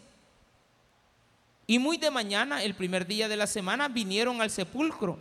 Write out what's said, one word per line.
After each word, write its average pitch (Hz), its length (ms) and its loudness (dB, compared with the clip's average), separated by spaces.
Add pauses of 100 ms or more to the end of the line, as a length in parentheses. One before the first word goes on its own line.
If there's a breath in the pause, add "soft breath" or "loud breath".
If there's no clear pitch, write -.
(1700)
"Y 233 140 6
muy 311 180 2
de 302 140 2
mañana, 226 500 0
el 202 140 -2
primer 180 320 0
día 214 220 0
de 214 80 -2
la 208 100 2
semana, 214 400 0
vinieron 233 540 0
al 220 80 2
sepulcro, 220 720 -2